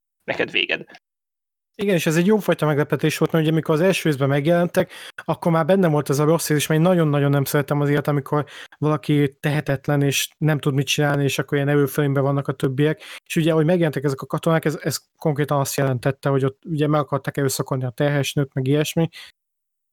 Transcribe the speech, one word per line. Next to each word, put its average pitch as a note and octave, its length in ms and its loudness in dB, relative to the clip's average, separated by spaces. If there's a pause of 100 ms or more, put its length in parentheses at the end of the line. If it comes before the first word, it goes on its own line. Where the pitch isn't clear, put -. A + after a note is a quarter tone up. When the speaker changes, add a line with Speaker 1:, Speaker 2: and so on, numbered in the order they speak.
(240)
Speaker 1:
neked - 260 -6
véged. - 340 -8 (880)
Speaker 2:
Igen, G3+ 200 -2
és D#3+ 120 -2
ez D#3+ 100 0
egy F3 100 2
jófajta F#3 400 2
meglepetés D3 520 0
volt, - 140 0
mert D#3+ 120 2
ugye D#3 80 0
amikor D#3+ 220 0
az D3+ 60 2
első F3+ 280 0
részben C3+ 200 0
megjelentek, E3+ 640 0 (320)
akkor E3+ 280 -2
már E3 140 2
bennem F#3 240 4
volt D3 200 0
ez C#3 80 0
a D3+ 60 2
rossz D#3 240 2
érzés, D3+ 180 0
mert D#3 140 2
én E3+ 60 4
nagyon-nagyon D3 440 2
nem C#3+ 140 2
szeretem D3 360 0
az C#3+ 80 0
ilyet, C#3+ 200 0
amikor D3 360 -2 (340)
valaki D3 600 0
tehetetlen, C#3+ 640 -2
és C#3 360 0
nem D3+ 200 2
tud C#3 160 -2
mit C#3 120 0
csinálni, C#3+ 380 0
és C3+ 140 0
akkor D3 180 -2
ilyen C#3 120 0
erőfölényben C#3+ 540 2
vannak C#3 260 0
a C#3+ 40 -2
többiek. D3 500 -2 (220)
És - 120 -10
ugye, E3 160 2
ahogy D#3+ 120 2
megjelentek D#3+ 400 2
ezek C#3 160 -2
a C#3+ 60 -12
katonák, D#3+ 380 0
ez, D#3+ 180 -2
ez D#3+ 160 -4 (200)
konkrétan C#3+ 420 0
azt - 160 -4
jelentette, C3+ 520 -2
hogy C#3 160 2
ott - 200 -4
ugye D3+ 220 -2
meg D3+ 140 2
akarták C#3 360 -4
erőszakolni C3+ 480 -2
a B2 60 -4
terhes C#3+ 420 0
nőt, C#3+ 220 -4
meg C3 120 -4
ilyesmi. D3+ 420 0 (840)